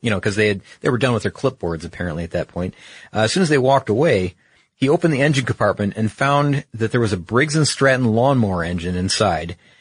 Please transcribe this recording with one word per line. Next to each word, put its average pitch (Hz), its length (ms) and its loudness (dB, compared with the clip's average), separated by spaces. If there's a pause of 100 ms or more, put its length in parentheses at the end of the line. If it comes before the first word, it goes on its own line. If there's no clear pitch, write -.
you 117 80 -2
know, 101 100 0
'cause 98 160 -2
they 107 140 2
had, 98 120 -2 (200)
they 143 80 -2
were 127 80 0
done 127 160 0
with 107 100 -2
their 98 80 -2
clipboards 85 540 -4
apparently 85 400 -6
at 80 60 -12
that 85 180 -4
point. 90 240 -6 (400)
Uh, 104 60 -2
as 110 120 2
soon 190 120 0
as 175 40 2
they 147 100 2
walked 131 300 2
away, 107 480 0 (420)
he 131 120 0
opened 165 240 2
the 127 80 0
engine 139 240 2
compartment 104 500 0
and 110 160 -2
found 143 600 0
that 110 180 -4
there 123 80 2
was 107 140 0
a 101 40 0
Briggs 127 380 0
and 156 100 2
Stratton 131 380 2 (100)
lawnmower 113 480 2
engine 87 360 -4
inside. 90 580 0 (260)